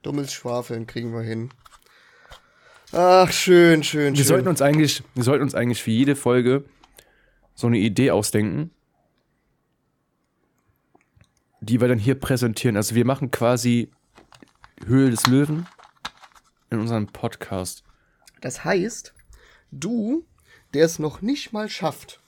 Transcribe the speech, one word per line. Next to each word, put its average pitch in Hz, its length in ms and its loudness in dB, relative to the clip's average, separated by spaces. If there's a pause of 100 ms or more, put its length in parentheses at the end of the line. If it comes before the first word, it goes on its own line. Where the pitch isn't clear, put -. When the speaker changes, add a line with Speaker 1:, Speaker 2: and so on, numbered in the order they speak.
Speaker 1:
Dummes 143 300 -6
Schwafeln 120 540 -6
kriegen 117 260 -8
wir 117 100 -8
hin. 113 280 -8 (1400)
Ach, 180 400 6
schön, 170 500 6
schön, 143 300 0
Speaker 2:
Wir 143 60 0
Speaker 1:
schön. 139 80 4
Speaker 2:
sollten 135 220 2
uns 165 120 0
eigentlich, 143 420 2 (120)
wir 123 100 -2
sollten 131 180 2
uns 131 120 -4
eigentlich 120 280 -2
für - 80 -4
jede 135 240 2
Folge 127 500 2 (880)
so - 120 -4
eine 117 120 2
Idee 113 320 2
ausdenken, 104 600 -2 (3000)
die 110 200 0
wir 123 80 2
dann 123 100 2
hier 123 180 0
präsentieren. 123 600 -2
Also 107 180 -2
wir 117 120 2
machen 135 240 -2
quasi 120 600 0 (920)
Höhle 131 260 4
des 113 160 -2
Löwen 147 400 0 (1040)
in 113 100 -2
unserem 113 260 -2
Podcast. - 760 -10 (600)
Speaker 1:
Das - 220 -12
heißt, 190 500 -4 (560)
du, 226 560 -4 (480)
der 143 100 4
es 165 140 -2
noch 151 240 -6
nicht 269 300 -6
mal 214 180 -6
schafft - 580 -8